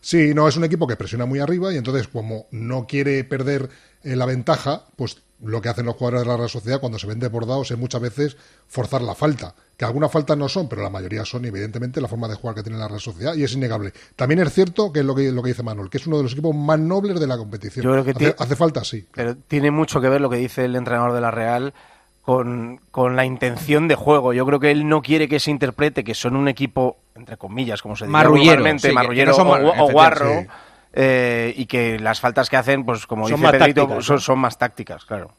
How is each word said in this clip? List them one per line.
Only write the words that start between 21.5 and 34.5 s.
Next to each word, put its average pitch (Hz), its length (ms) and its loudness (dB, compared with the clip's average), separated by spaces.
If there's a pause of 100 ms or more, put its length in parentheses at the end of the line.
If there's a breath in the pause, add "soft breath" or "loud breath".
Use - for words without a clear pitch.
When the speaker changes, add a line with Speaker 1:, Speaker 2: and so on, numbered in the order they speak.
Speaker 2:
con, 123 580 -2 (100)
con 127 260 0
la 131 100 2
intención 135 640 0
de 147 60 6
juego. 131 380 4
Yo 127 140 0
creo 143 140 2
que 147 100 2
él 151 180 0
no 151 140 2
quiere 151 260 0
que 151 120 0
se 151 100 -2
interprete 143 520 -2
que 107 120 -6
son 123 200 -2
un 139 140 2
equipo, 131 480 -2 (180)
entre 113 220 -18
comillas, 110 460 -8
como 104 120 -10
se 110 120 -10
diría 147 60 -6
Speaker 3:
Marrullero, 151 400 8
Speaker 2:
vulgarmente, 147 280 4
Speaker 3:
sí, 143 60 0
que, 135 40 6
que 127 40 2
Speaker 2:
marrullero 123 380 4
Speaker 3:
no 135 40 6
son 139 100 6
Speaker 2:
o, 147 40 6
Speaker 3:
mar-, 143 120 6
Speaker 2:
o 143 40 4
Speaker 3:
efectivamente. 151 260 6
Speaker 2:
guarro, 151 480 6
Speaker 3:
Sí. 180 60 -10 (520 soft breath)
Speaker 2:
eh, 123 580 2
y 127 100 -6
que 117 320 0
las 110 220 0
faltas 123 280 2
que 139 80 0
hacen, 131 280 2
pues 113 220 -4
como 110 220 -4
Speaker 4:
Son 131 80 0
Speaker 2:
dice 151 60 0
Speaker 4:
más 156 100 6
Speaker 2:
Pedrito, 143 300 6
Speaker 4:
tácticas, 127 240 -2
Speaker 2:
son, 143 100 4
Speaker 4:
¿no? 127 40 0
Speaker 2:
son 131 180 0
más 127 200 -2